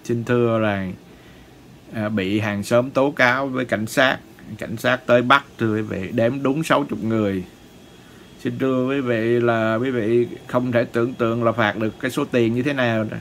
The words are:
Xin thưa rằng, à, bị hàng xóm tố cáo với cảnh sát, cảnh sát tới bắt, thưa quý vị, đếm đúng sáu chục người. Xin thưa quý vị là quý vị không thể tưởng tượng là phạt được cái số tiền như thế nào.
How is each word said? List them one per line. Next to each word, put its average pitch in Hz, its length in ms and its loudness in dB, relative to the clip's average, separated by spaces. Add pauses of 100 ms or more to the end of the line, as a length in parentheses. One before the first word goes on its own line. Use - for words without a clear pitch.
Xin 117 200 -2
thưa 117 360 2
rằng, 98 340 -2 (1000)
à, 107 160 -4
bị 101 300 0
hàng 104 240 -2
xóm 123 280 2
tố 135 200 2
cáo 131 360 2
với 127 180 -4
cảnh 107 200 -2
sát, 131 320 2 (400)
cảnh - 200 -10
sát 123 280 -2
tới 123 160 4
bắt, 131 240 4 (120)
thưa 110 180 0
quý 110 60 -2
vị, 95 300 -6
đếm 123 320 0
đúng 139 200 0
sáu 143 200 2
chục 127 200 -6
người. 104 400 0 (960)
Xin 123 200 -6
thưa 131 300 0
quý 139 120 -2
vị 120 380 2
là 113 360 2
quý 123 160 -2
vị 117 360 2 (200)
không 123 240 -2
thể 120 120 2
tưởng 123 300 -2
tượng 117 300 -2
là 113 80 2
phạt 107 260 0
được 110 220 -4
cái 131 120 -4
số 147 140 -2
tiền 117 280 2
như 123 100 -2
thế 147 100 -2
nào. 117 320 0 (160)